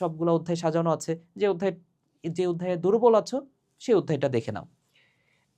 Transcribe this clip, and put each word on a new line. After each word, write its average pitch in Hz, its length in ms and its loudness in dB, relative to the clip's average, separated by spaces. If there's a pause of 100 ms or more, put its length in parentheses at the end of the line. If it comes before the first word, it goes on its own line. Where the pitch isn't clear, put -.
সবগুলো 165 380 -2
অধ্যায় 170 260 -4
সাজানো 165 320 0
আছে। 165 160 -8 (280)
যে 202 120 2
অধ্যায়, 180 220 -2 (600)
যে 185 160 0
অধ্যায়ে 180 320 -4
দুর্বল 226 380 6
আছো, 240 160 -6 (460)
সেই 240 160 2
অধ্যায়টা 143 360 -2
দেখে 110 200 -2
নাও। - 100 -10 (920)